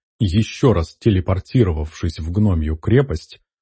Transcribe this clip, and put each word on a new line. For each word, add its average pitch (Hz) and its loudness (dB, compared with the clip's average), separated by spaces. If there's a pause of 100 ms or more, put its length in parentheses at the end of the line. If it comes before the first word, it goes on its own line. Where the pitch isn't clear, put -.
(180)
Еще 107 2
раз 85 -2
телепортировавшись 92 -2
в 80 -8
гномью 85 0
крепость, - -2 (220)